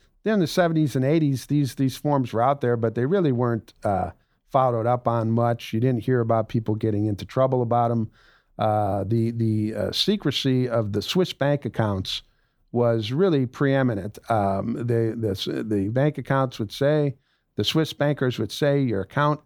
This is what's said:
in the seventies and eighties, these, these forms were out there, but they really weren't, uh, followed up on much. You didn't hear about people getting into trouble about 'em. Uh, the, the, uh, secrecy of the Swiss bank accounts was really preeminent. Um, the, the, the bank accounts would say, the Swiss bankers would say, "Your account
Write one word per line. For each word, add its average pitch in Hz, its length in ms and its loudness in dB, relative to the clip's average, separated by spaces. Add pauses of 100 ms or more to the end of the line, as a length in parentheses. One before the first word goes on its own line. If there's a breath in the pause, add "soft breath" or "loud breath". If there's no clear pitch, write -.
(260)
in 214 140 2
the 160 80 2
seventies 160 480 2
and 131 100 2
eighties, 143 400 2
these, 143 300 0
these 131 200 0
forms 139 380 0
were 110 80 2
out 139 180 2
there, 120 160 2
but 113 200 0
they 123 100 0
really 170 260 2
weren't, 120 420 -2 (100)
uh, 90 280 0 (400)
followed 123 340 2
up 123 220 0
on 117 220 0
much. 117 420 0
You 113 80 -2
didn't 123 240 0
hear 127 160 2
about 113 300 0
people 113 260 -2
getting 107 300 -2
into 101 200 -4
trouble 131 360 0
about 120 300 2
'em. 113 180 -2 (500 soft breath)
Uh, 104 460 0
the, 113 260 0
the, 110 440 -2
uh, 98 160 -4
secrecy 135 760 0
of 113 240 -2
the 104 100 0
Swiss 180 300 0
bank 143 320 0
accounts 104 600 -2 (480)
was 117 420 0
really 151 320 2
preeminent. 123 720 0 (100)
Um, 101 440 0
the, 117 420 0
the, 113 480 -4
the 104 260 -2
bank 135 280 0
accounts 135 420 -2
would 107 140 -6
say, 147 420 0 (400)
the 104 80 -2
Swiss 156 300 0
bankers 139 460 0
would 110 120 -4
say, 143 300 0
"Your 110 200 -2
account 147 440 0